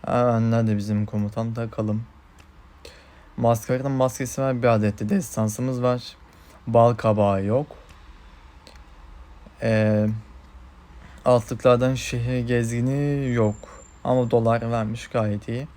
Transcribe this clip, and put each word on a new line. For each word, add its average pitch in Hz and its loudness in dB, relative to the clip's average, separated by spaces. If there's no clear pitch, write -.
Aa, 120 2
nerede 113 2
bizim 104 -2
komutan? 107 -4
Takalım. 110 -4
Maskaranın 123 0
maskesi 131 -2
var, 131 -2
bir 127 4
adet 107 2
de 104 -4
destansımız 123 -2
var. 123 -2
Bal 117 6
kabağı 101 2
yok. 123 0
Ee, 107 2
altlıklardan 123 2
şehir 123 -4
gezgini 127 0
yok. 107 2
Ama 127 0
dolar 117 2
vermiş, 113 -4
gayet 104 -2
iyi. 123 -6